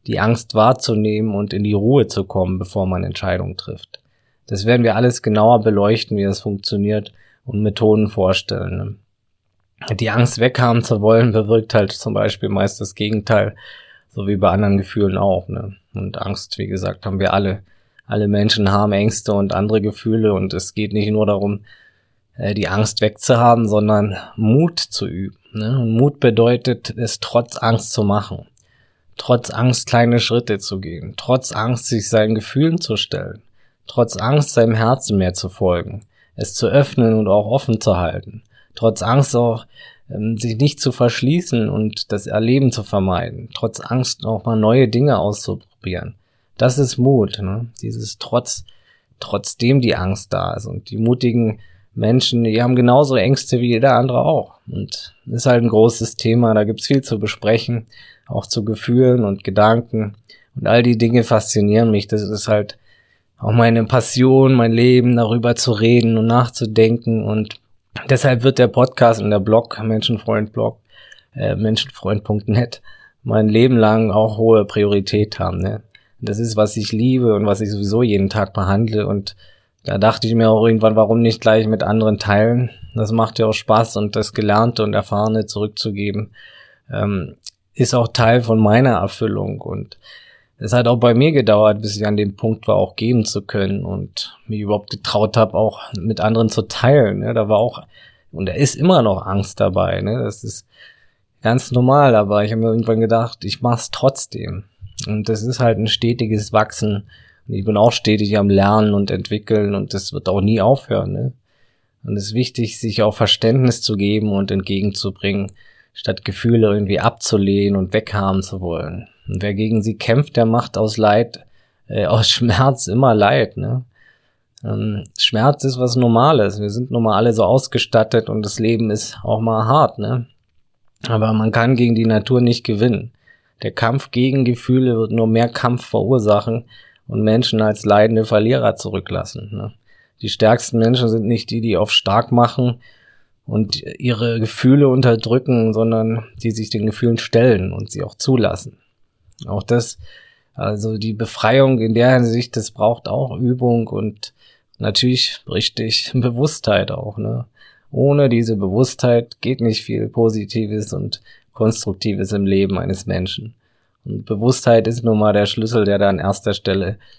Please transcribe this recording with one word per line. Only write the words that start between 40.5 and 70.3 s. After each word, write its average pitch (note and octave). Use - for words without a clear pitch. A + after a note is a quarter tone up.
nicht C#3+
zu C3+
verschließen B2
und G#2+
das G2+
Erleben A#2+
zu A#2
vermeiden, F#2+
trotz -
Angst -
auch G#2+
mal A2+
neue A#2
Dinge A#2+
auszuprobieren. F#2+
Das B2
ist C3+
Mut, B2
ne? G2+
Dieses A2+
trotz, -
trotzdem A#2+
die G#2+
Angst F#2
da F2+
ist. -
Und -
die G#2+
mutigen A#2
Menschen, A#2
die A2+
haben B2
genauso B2+
Ängste B2
wie B2
jeder A#2+
andere B2
auch. C#3+
Und -
das A#2
ist -
halt A#2+
ein A#2
großes A2
Thema, A2+
da G#2
gibt's G#2
viel C#3
zu A2+
besprechen, A2+
auch -
zu -
Gefühlen A#2+
und G2
Gedanken. G#2+
Und -
all A#2+
die A#2+
Dinge A#2
faszinieren A2
mich. G2+
Das G#2+
ist G2+
halt G#2+
auch G#2+
meine A#2
Passion, C3
mein A#2+
Leben, B2
darüber A#2
zu -
reden A2+
und A2
nachzudenken. A2+
Und G#2+
deshalb B2+
wird C3
der B2
Podcast A#2
und G#2
der G#2
Blog, G#2
Menschenfreund A2